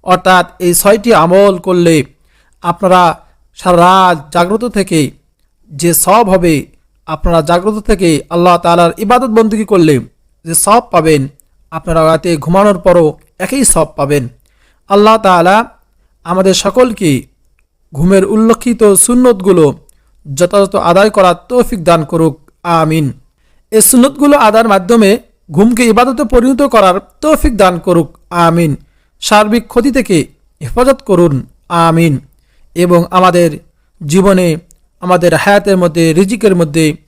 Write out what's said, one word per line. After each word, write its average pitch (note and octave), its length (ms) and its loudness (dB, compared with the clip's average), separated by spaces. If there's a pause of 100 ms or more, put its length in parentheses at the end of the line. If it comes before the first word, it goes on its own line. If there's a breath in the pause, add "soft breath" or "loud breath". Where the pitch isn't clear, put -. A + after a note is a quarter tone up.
অর্থাৎ F3+ 440 0 (120)
এই F3 160 -2
ছয়টি G#3 400 0
আমল F3+ 440 2
করলে E3+ 460 0 (580)
আপনারা F3 580 0 (340)
সারা F3+ 220 -2
রাত F3+ 560 2
জাগ্রত F#3+ 320 -2
থেকে F3+ 460 -4 (580)
যে E3 260 -4
সওয়াব G#3 360 0
হবে, E3+ 360 0 (400)
আপনারা D#3+ 360 -2
জাগ্রত F#3 420 -4
থেকে F3 460 -2
আল্লাহ F3 260 2
তাআলার E3+ 420 0
ইবাদত A#3+ 280 -2
বন্দেগী A3 380 0
করলে D#3 360 2 (440)
যে E3 100 -8
সওয়াব A3+ 360 0
পাবেন, D#3 380 0 (420)
আপনারা D#3+ 360 -2
রাতে E3 300 -2
ঘুমানোর F#3 420 0
পরও E3+ 400 0 (200)
একই B3+ 260 -4
সওয়াব D#3+ 320 0
পাবেন। C#3 320 -4 (600)
আল্লাহ G#3 280 2
তাআলা G3 480 0 (600)
আমাদের F#3 300 0
সকলকে G3 720 -2 (680)
ঘুমের F#3 300 2
উল্লেখিত A3 680 0
সুন্নতগুলো F#3+ 840 0 (560)
যথাযথ G3 420 -2
আদায় F#3+ 340 2
করার F#3 240 2 (140)
তৌফিক A#3+ 360 -2
দান E3 200 2
করুক, D#3+ 460 -4 (120)
আমিন। D#3+ 500 -2 (580)
এই A3 100 2
সুন্নতগুলো C4+ 580 2
আদায়ের A3 300 2
মাধ্যমে G3+ 500 2 (320)
ঘুমকে A3 340 0
ইবাদতে B3 400 0
পরিণত B3 380 0
করার G3 380 2 (200)
তৌফিক D4+ 360 0
দান F#3 220 0
করুক, E3+ 400 -2 (120)
আমিন। E3+ 460 0 (440)
সার্বিক G#3+ 480 0
ক্ষতি B3 220 -2
থেকে A3 360 -2 (360)
হেফাজত A#3+ 400 -2
করুন, E3+ 440 0 (220)
আমিন। E3 500 0 (560)
এবং F3 360 0
আমাদের F3 480 0 (480)
জীবনে, F3+ 500 0 (440)
আমাদের F3 340 0
হায়াতের G3+ 420 0
মধ্যে, E3 360 0
রিজিকের F#3+ 440 0
মধ্যে D#3+ 400 -2 (120)